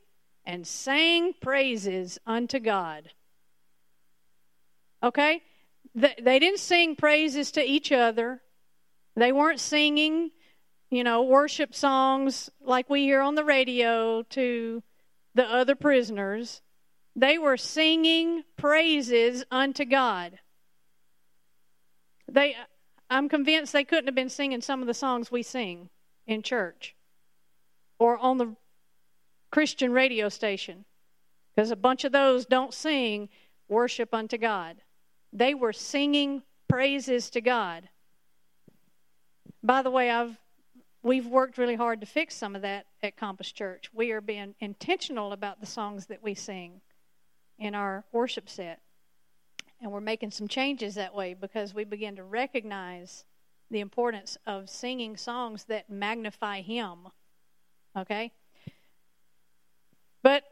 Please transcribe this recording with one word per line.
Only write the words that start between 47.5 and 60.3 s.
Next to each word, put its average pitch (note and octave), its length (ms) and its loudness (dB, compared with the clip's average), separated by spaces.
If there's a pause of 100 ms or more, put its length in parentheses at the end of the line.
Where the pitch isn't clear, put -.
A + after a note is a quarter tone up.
in G#3 180 -8
our G3+ 360 -6
worship A#3+ 380 -4
set. E3+ 320 -14 (1000)
And G#3+ 120 -12
we're G3+ 100 -10
making G#3+ 300 -6
some G#3 180 -10
changes C4 460 -4
that G3 200 -8
way F#3 180 -8
because G3 400 -10
we G#3+ 120 -8
begin G#3 320 -10
to F#3+ 60 -18
recognize G3 1000 -8 (480)
the A3 80 -4
importance G#3+ 640 -4
of G3 240 -10
singing B3 460 -8
songs A#3 480 -10
that G#3+ 260 -8
magnify G#3 720 -8
Him. F#3 460 -10 (880)
Okay? G#3 380 -8 (1900)
But C#4 300 4